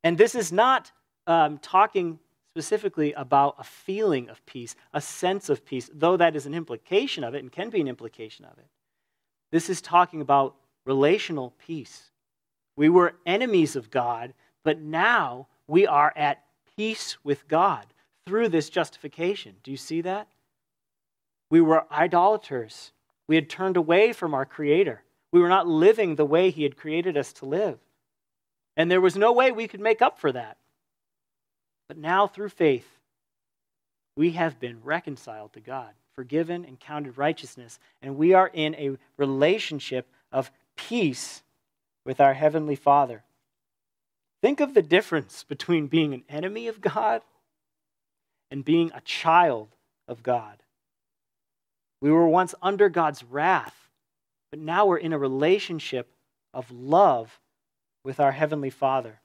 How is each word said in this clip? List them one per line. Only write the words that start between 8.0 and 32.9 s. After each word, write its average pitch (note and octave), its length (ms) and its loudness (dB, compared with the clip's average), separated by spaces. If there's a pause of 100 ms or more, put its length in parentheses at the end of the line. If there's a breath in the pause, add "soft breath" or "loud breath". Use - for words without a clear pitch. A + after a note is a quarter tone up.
of - 140 -20
it. B2+ 80 -20 (840)
This E3 180 -2
is F3+ 120 -6
talking F3 400 0
about C#3 340 0 (300)
relational C#3 760 0
peace. - 520 -16 (680)
We D3+ 120 4
were F3 280 6 (100)
enemies F#3+ 480 2
of B2 160 -10
God, A#2+ 440 -4 (280)
but D#3 180 0
now D#3 680 -2 (180)
we F3 200 4
are D3 300 2
at D3 280 -2 (320)
peace A3 480 -6
with C#3+ 240 -4
God D#3 380 0 (400)
through A3 220 0
this E3 220 0
justification. D#3+ 920 -6
Do C3 80 -18
you C3+ 60 -10
see D#3+ 260 -8
that? G3 260 -8 (1200)
We E3 100 6
were D#3+ 320 2
idolaters. E3+ 1000 -2 (360)
We D#3 80 4
had D#3 120 0
turned F#3 280 -4
away F3+ 360 4
from E3+ 220 -6
our C3+ 120 -2
Creator. D3+ 580 0 (280)
We F3 80 8
were F3 80 4
not F3+ 200 2
living F3 480 4
the D3+ 80 2
way E3 260 2
He D3+ 140 -6
had C#3 120 -4
created E3 400 -6
us C#3 180 -4
to - 120 -16
live. D#3+ 320 -4 (960)
And E3 140 0
there F#3 100 4
was F#3 160 2
no A3 160 4
way B3+ 200 4
we A3+ 160 -8
could G3 120 -16
make A3 220 0
up C4+ 160 0
for C#3+ 140 -2
that. A#2 240 -12 (1300)
But D#3 120 -20
now, F3+ 280 0
through G3 220 -10
faith, C#3+ 400 0 (1300)